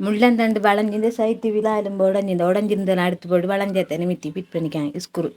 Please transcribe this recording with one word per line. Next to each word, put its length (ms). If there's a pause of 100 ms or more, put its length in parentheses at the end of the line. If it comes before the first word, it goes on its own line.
முள்ளந்தண்டு 640
வளைஞ்சிருந்து, 520
சைத்து 340
விழா 240
எலும்பு 320
உடைஞ்சிருந்து, 420
உடைஞ்சிருந்தேன், 560
அடுத்து 220
போட்டு 240
வளைஞ்ச 340
தண்ணி 200
மித்தி 280
ஃபிட் 200
பண்ணிக்காங்க, 500
ஸ்க்ரூ 320